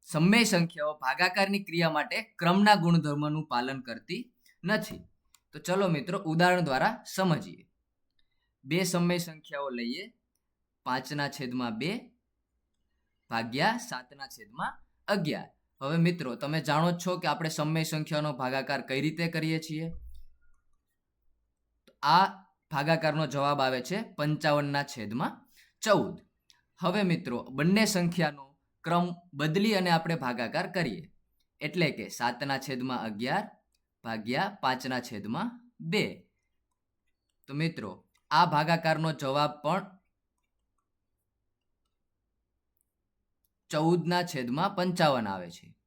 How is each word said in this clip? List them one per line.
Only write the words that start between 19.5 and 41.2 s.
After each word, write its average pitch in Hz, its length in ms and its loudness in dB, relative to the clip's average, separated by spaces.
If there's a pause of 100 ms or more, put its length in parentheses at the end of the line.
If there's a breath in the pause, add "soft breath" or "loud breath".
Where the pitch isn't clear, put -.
છીએ. 160 340 -8 (2000)
આ 165 220 6 (460)
ભાગાકારનો 156 560 2
જવાબ 139 340 2
આવે 131 200 2
છે 196 200 -4
પંચાવનના 147 840 0
છેદમાં 120 640 -6 (340 soft breath)
ચૌદ. 147 380 4 (600 soft breath)
હવે 185 240 2
મિત્રો, 156 400 0
બંને 175 420 4
સંખ્યાનો 170 720 -2 (260)
ક્રમ 175 320 0 (180)
બદલી 156 400 2
અને 180 160 2
આપણે 165 260 2
ભાગાકાર 123 560 -4
કરીએ, 113 400 -4 (500)
એટલે 151 300 0
કે 95 180 -10
સાતના 123 480 -4
છેદમાં 127 460 -6
અગિયાર 123 460 -4 (540)
ભાગ્યા 120 580 -4
પાંચના 131 380 -2
છેદમાં 120 800 -8
બે. 156 480 -4 (1200)
તો 139 60 -12
મિત્રો, 143 520 -4 (260)
આ 160 140 6
ભાગાકારનો 160 640 2
જવાબ 147 400 0
પણ 190 480 -4 (3750)